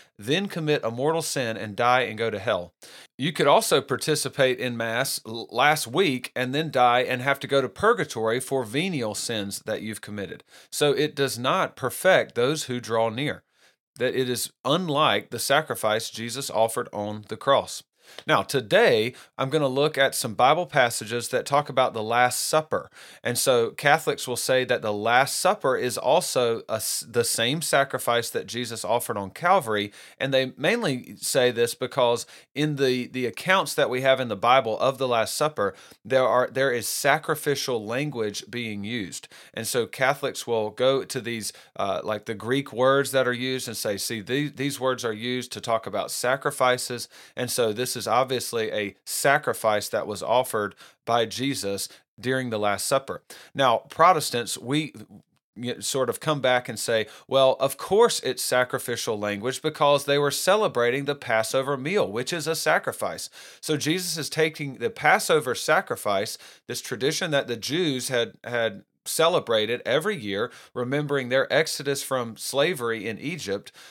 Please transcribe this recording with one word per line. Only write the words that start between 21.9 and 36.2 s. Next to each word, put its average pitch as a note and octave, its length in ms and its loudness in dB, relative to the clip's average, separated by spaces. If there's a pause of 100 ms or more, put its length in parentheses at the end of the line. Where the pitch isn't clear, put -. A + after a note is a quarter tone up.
the A2 100 -4
Last A#2+ 420 2
Supper. D#3 440 0 (340)
And A#2+ 140 -2
so A#2 320 4
Catholics - 580 2
will B2 80 -4
say B2+ 300 0
that A#2+ 160 0
the G#2+ 100 -2
Last A#2 480 2
Supper F3+ 380 2
is A2 200 -2
also B2 720 0
a - 60 -4
s-, - 340 -4
the A#2 160 0
same B2 380 0
sacrifice C3+ 720 2
that - 160 -4
Jesus A2+ 360 -8
offered A#2 340 0
on G2 120 -4
Calvary. A2+ 640 0 (260)
And C3+ 140 0
they C3 240 2
mainly D3 600 -2
say B2 340 2
this A#2 220 0
because A#2+ 520 0 (280)
in D3+ 220 0
the, B2+ 320 0
the B2+ 200 -4
accounts E3+ 480 0
that C3 140 2
we A#2+ 120 -2
have C3+ 180 6
in B2 80 -4
the A2 80 -4
Bible A#2 440 4
of B2+ 180 2
the C3 100 0
Last A2+ 280 0
Supper, C3 380 0 (300)
there C3 240 2